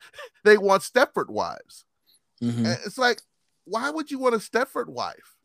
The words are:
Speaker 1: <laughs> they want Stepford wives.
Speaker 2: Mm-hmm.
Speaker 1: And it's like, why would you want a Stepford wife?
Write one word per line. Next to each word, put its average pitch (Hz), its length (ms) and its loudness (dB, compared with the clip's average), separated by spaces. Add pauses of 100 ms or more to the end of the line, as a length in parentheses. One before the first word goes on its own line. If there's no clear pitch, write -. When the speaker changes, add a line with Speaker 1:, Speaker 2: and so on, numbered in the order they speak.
(140)
Speaker 1:
<laughs> - 300 -12
they 214 140 8
want 190 260 2
Stepford 247 440 0
wives. - 560 -8 (580)
Speaker 2:
Mm-hmm. 120 240 -2
Speaker 1:
And - 200 -2
it's - 120 -14
like, 247 220 0 (440)
why 226 260 -4
would 302 220 -6
you 269 80 -8
want 254 160 2
a - 20 0
Stepford 240 500 -4
wife? 120 560 -10